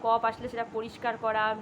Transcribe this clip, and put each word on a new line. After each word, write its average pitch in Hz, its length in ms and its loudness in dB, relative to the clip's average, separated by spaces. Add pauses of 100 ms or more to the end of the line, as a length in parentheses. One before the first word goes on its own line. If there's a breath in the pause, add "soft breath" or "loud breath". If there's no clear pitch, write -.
কফ 226 220 4
আসলে 226 240 -2
সেটা 233 240 -4
পরিষ্কার 226 440 -4
করা 220 440 2